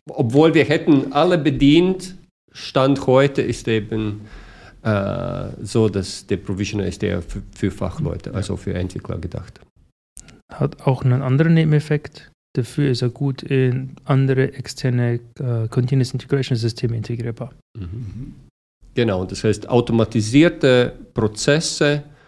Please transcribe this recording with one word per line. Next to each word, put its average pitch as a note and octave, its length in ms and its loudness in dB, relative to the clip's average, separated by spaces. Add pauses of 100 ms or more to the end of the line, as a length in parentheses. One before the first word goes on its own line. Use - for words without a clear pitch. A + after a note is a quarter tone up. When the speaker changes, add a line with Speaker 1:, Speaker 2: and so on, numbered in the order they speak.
Speaker 1:
Obwohl C#3+ 440 4
wir D3+ 100 6
hätten D3 480 2
alle F3 240 2
bedient, D3+ 800 2 (340)
Stand C3+ 560 0
heute C3+ 360 4
ist - 260 -4
eben, G#2+ 540 -2 (600)
äh, F#2+ 680 -2 (140)
so, A2 280 2
dass G2 360 -6
der G2 120 -2
Provisioner G2 480 -4
ist F2+ 160 -8
eher F#2+ 180 -2
für, G2 220 -10 (120)
für G2 160 -2
Fachleute, F#2 600 -6
Speaker 2:
Ja. - 60 -8
Speaker 1:
also F#2+ 200 -4
für F#2+ 160 -8
Entwickler F2+ 460 -6
gedacht. E2+ 420 -12 (880)
Speaker 2:
Hat - 360 -4
auch C3+ 180 2
einen B2+ 160 2
anderen C#3 320 2
Nebeneffekt. D3+ 800 0 (260)
Dafür C3+ 340 0
ist B2 120 -2
er B2 80 0
gut C#3 320 -6
in C3 540 -2 (100)
andere C3+ 480 2
externe, A#2+ 640 -2 (200)
äh, A#2 280 -2
Continuous C3 460 0
Integration C3 420 -2
Systeme A2+ 400 -2
integrierbar. A2+ 560 -8 (240)
Speaker 1:
Mhm. G#2 60 -10
Speaker 3:
Mhm. A2+ 520 -12 (600)
Speaker 1:
Genau, G2 320 0
das - 180 -6
heißt, G#2 240 0
automatisierte A#2+ 1300 2 (180)
Prozesse, C#3+ 880 0 (260)